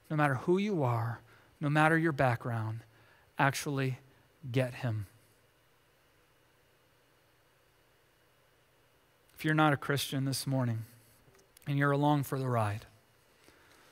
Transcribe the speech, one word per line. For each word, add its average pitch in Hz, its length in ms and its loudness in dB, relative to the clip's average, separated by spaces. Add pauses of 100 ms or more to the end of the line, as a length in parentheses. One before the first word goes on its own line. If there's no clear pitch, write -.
no 165 60 -4
matter 147 200 2
who 175 220 0
you 202 240 -2
are, 117 380 -2 (420)
no 147 80 -2
matter 156 280 4
your 160 160 0
background, 117 640 -2 (580)
actually 135 600 -2 (520)
get 127 240 -2
him. 110 300 -6 (4000)
If - 80 -8
you're 156 80 2
not 156 180 4
a 135 60 4
Christian 139 480 -2
this 135 200 -4
morning 123 340 -2 (840)
and 143 120 -2
you're 143 140 2
along 143 320 4
for 139 140 -4
the 131 120 -2
ride, 110 360 0 (1080)